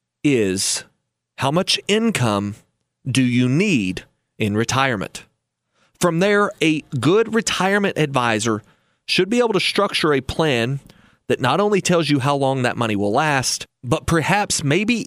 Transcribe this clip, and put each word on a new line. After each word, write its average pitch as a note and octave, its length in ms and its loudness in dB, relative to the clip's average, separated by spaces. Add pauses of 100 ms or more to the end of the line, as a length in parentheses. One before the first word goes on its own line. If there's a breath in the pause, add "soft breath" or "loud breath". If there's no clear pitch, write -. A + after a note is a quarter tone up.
(240)
is, G#2 600 0 (560)
how C3+ 100 0
much F3+ 380 0
income A#2+ 680 0 (520)
do C3 160 2
you B2 260 2
need C3 540 0 (340)
in G#2 180 -2
retirement? A#2 720 -2 (760)
From E3+ 200 0
there, G3+ 320 2 (100)
a D#3 200 0 (180)
good G#3+ 340 2
retirement G3 640 0
advisor A#2 640 0 (460 soft breath)
should F#3 220 0
be A#3+ 100 0
able A#3 140 2
to F#3 60 2
structure F#3+ 540 0
a C#3 80 0
plan C#3 580 -2 (480 soft breath)
that - 120 0
not B2+ 200 0
only G#3 220 2
tells E3+ 280 0
you C#3+ 100 2
how C#3+ 160 0
long C3+ 280 0
that A#2+ 140 0
money A2+ 180 0
will G#2 160 0
last, C#3 560 0 (160)
but B2+ 240 -2
perhaps E3+ 560 0
maybe G#3 440 0